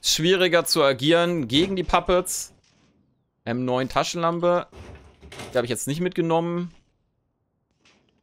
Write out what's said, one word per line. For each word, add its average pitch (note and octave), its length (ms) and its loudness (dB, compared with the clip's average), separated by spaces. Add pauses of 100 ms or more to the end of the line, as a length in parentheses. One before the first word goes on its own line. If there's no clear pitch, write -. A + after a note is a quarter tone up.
Schwieriger E3+ 640 2
zu - 180 2
agieren D3+ 640 2
gegen F3+ 280 2
die F3 80 -2
Puppets. - 680 0 (920)
M A#2+ 200 -4
neun B2+ 240 -2
Taschenlampe. E3+ 760 0 (840)
Die B2+ 60 -2
hab A#2 60 0
ich A#2 60 -6
jetzt A2 160 -6
nicht C#3+ 140 -4
mitgenommen. E3+ 720 -2 (1500)